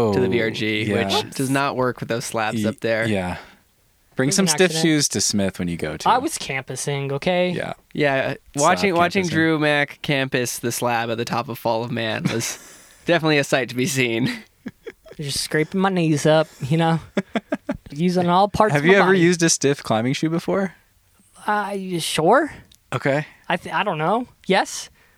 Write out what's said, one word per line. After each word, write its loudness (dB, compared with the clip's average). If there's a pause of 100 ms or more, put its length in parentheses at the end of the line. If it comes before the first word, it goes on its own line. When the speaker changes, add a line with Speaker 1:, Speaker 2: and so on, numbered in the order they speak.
(140)
Speaker 1:
to 2
the 2
Speaker 2:
Oh, 0
Speaker 1:
V 2
R 0
G, -2
Speaker 2:
yeah. 0 (180)
Speaker 1:
which -14
does -2
not 0
work 0
with -8
those -2
slabs -2
Speaker 2:
Y-, 0
Speaker 1:
up -6
there. 0
Speaker 2:
yeah. -2 (760)
Bring 0
Speaker 3:
It 0
was 0
Speaker 2:
some 2
Speaker 3:
an 2
Speaker 2:
stiff 4
Speaker 3:
accident. 0
Speaker 2:
shoes 2
to -2
Smith 0
when -2
you -4
go -6
to. 0
Speaker 3:
I 4
was -4
campusing, -6
okay? 0
Speaker 2:
Yeah. -6 (200)
Speaker 1:
Yeah, 0 (220)
watching, 2
Speaker 2:
Soft 2
Speaker 1:
watching 2
Speaker 2:
campusing. -4
Speaker 1:
Drew 2
Mack 0
campus -2
the -2
slab -2
at -2
the -4
top -4
of -8
Fall -2
of -8
Man -4
was -4 (420)
Speaker 2:
<laughs> -20
Speaker 1:
definitely 2
a 2
sight -2
to -10
be 0
seen. 0 (840)
Speaker 3:
Just -6
scraping -2
my 2
knees 0
up, 4 (200)
you 2
know? 2 (460)
Speaker 2:
<laughs> -10
Speaker 3:
Using 0
all 4
parts 2
Speaker 2:
Have 2
Speaker 3:
of -2
Speaker 2:
you 6
Speaker 3:
my 8
Speaker 2:
ever 4
Speaker 3:
body. 4
Speaker 2:
used 4
a 4
stiff 0
climbing 0
shoe -2
before? -2 (720)
Speaker 3:
Uh, -2 (220)
sure. 2 (420)
Speaker 2:
Okay. 0 (220)
Speaker 3:
I 0
th-, -10
I -2
don't -2
know. -2 (200)
Yes? -2 (280)